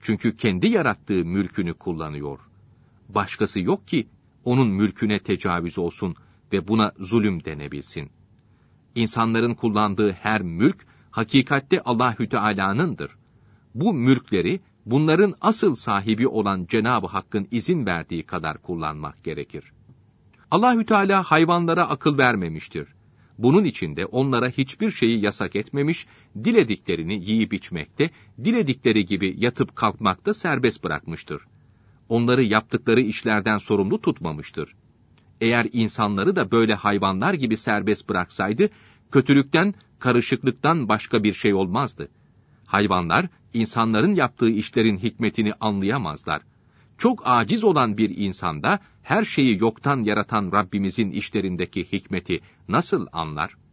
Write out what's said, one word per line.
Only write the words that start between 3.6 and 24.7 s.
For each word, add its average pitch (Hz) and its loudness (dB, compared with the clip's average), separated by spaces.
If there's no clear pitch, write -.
yok 110 -2
ki 113 -2
onun 123 2
mülküne 104 0
tecavüz 87 -2
olsun 87 -4
ve 95 -2
buna 107 2
zulüm 95 -2
denebilsin. 73 -12
İnsanların 113 0
kullandığı 104 0
her 104 -2
mülk 92 0
hakikatte 139 0
Allahü 120 0
Teala'nındır. 101 -2
Bu 180 0
mülkleri 120 0
bunların 156 4
asıl 208 2
sahibi 107 0
olan 98 -2
Cenab-ı 113 0
Hakk'ın 98 -4
izin 123 -2
verdiği 85 -4
kadar 78 -8
kullanmak 76 -8
gerekir. 73 -10
Allahü 226 4
Teala 196 2
hayvanlara 165 2
akıl 151 0
vermemiştir. 85 0
Bunun 143 6
için 85 -4
de 87 -4
onlara 127 0
hiçbir 135 -4